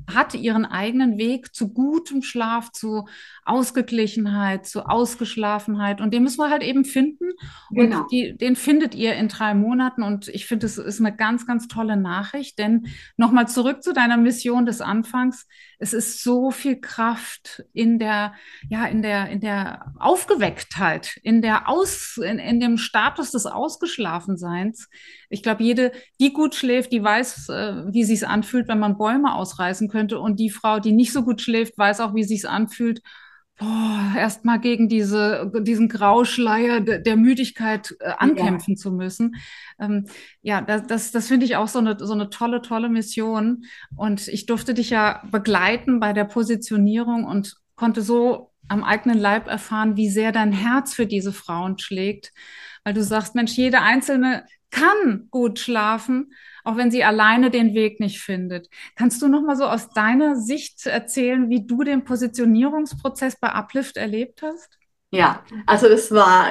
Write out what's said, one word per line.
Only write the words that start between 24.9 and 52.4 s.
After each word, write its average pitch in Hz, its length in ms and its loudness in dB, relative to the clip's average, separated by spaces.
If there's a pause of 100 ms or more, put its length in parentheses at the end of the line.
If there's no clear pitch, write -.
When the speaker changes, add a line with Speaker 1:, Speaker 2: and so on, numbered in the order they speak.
Speaker 1:
Ich - 140 -8
glaub, 220 160 -2
jede, 240 320 2 (280)
die 277 140 4
gut 302 220 0
schläft, 247 360 0
die 226 120 0
weiß, 220 460 -2
äh, 202 240 -6 (200)
wie 233 100 4
sich's 214 200 2
anfühlt, 220 440 -2
wenn 226 120 0
man 208 180 2
Bäume 240 380 2
ausreißen 190 540 -4
könnte. 214 300 -2
Und 202 200 -2
die 220 100 0
Frau, 214 300 -2
die 208 120 0
nicht 226 220 4
so 269 100 0
gut 233 180 -2
schläft, 226 360 -2
weiß 208 240 2
auch, 214 140 -4
wie 220 80 0
sich's 208 220 -4
anfühlt, 226 560 -2 (560)
boah, 214 600 -2
erst 208 280 -2
mal 233 120 4
gegen 233 300 2
diese, 208 640 0 (100)
diesen 226 280 2
Grauschleier 226 880 2
de-, 208 240 0
der 220 140 2
Müdigkeit, 220 800 2
äh, 175 120 -6 (220)
Speaker 2:
Ja. 185 300 0
Speaker 1:
ankämpfen 196 140 -2
zu 196 140 -8
müssen. 190 440 -4 (440)
Ähm, 202 260 -2 (360)
ja, 208 200 -2
das, 208 260 -2
das, 226 240 -4
das 233 160 -4
finde 262 180 4
ich 233 120 0
auch 214 100 0
so 247 120 -4
eine, 220 200 0
so 208 140 -6
eine 208 160 -4
tolle, 233 320 -4
tolle 233 280 -4
Mission. 220 760 -2 (300)
Und 202 340 -2
ich - 160 -6
durfte 233 280 -2
dich 226 180 -2
ja 214 300 0 (100)
begleiten 220 680 2
bei 208 140 0
der 208 120 0
Positionierung 226 1000 0
und 196 300 -4 (200)
konnte 233 260 0
so 240 500 0 (180)
am 214 140 0
eigenen 226 340 2
Leib 208 300 0
erfahren, 220 500 -2
wie 214 120 2
sehr 220 220 0
dein 214 220 2
Herz 240 400 0
für 233 140 -2
diese 202 260 -4
Frauen 185 460 -6
schlägt. 196 520 -6 (520)